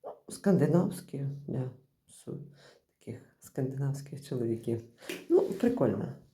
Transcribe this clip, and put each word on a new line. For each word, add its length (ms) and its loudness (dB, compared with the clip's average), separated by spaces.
Ну, 80 -10
скандинавські, 960 2
для 240 -4
су-, 400 -12
таких 220 -12
скандинавських 880 -4
чоловіків. 560 -2
Ну, 140 6
прикольно. 680 2